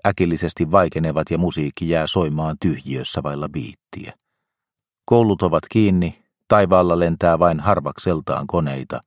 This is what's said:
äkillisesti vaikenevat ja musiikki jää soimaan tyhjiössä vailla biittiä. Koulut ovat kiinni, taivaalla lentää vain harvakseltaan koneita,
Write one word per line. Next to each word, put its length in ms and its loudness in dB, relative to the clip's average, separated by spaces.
äkillisesti 640 -2
vaikenevat 600 0
ja 80 0
musiikki 500 -4
jää 180 0
soimaan 540 -2
tyhjiössä 600 -4
vailla 260 -6
biittiä. 640 -14
Koulut 380 4
ovat 280 2
kiinni, 500 0
taivaalla 500 4
lentää 400 2
vain 220 2
harvakseltaan 840 -2
koneita, 600 -4